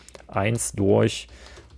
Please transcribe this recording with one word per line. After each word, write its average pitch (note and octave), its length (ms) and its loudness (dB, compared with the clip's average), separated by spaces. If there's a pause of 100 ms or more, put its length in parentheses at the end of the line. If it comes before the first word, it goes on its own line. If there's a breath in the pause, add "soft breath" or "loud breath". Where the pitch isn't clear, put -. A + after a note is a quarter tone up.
(260 loud breath)
eins G#2+ 460 -4
durch G#2+ 560 2 (500 loud breath)